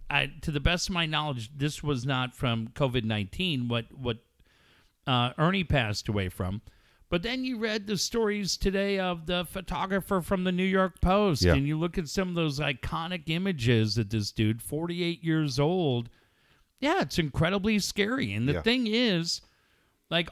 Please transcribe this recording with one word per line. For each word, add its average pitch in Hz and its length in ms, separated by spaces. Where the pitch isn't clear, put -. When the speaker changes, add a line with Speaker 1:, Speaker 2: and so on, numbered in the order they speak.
Speaker 1:
I, 143 220
to - 80
the 143 100
best 170 280
of 190 60
my 170 120
knowledge, 147 500
this 147 260
was 135 240
not 127 280
from 117 340
covid 127 360
nineteen, 120 640
what, 117 180
what, 120 220
uh, 123 320
Ernie 180 260
passed 117 440
away 101 200
from. 95 340
But 175 120
then 254 220
you 254 140
read 214 280
the 208 100
stories 208 600
today 196 400
of 175 280
the 175 240
photographer 190 680
from 185 240
the 185 80
New 180 120
York 190 360
Post, 190 420
Speaker 2:
Yeah. 87 120
Speaker 1:
and 135 120
you 151 120
look 170 200
at 160 100
some 190 200
of 175 60
those 156 260
iconic 160 680
images 123 680
that 107 140
this 107 200
dude, 113 320
forty-eight 170 640
years 156 340
old, 143 520
yeah, 330 200
it's 175 180
incredibly 185 600
scary. 208 540
And 117 140
the 147 60
Speaker 2:
Yeah. - 80
Speaker 1:
thing 240 240
is, 208 540
like, 170 220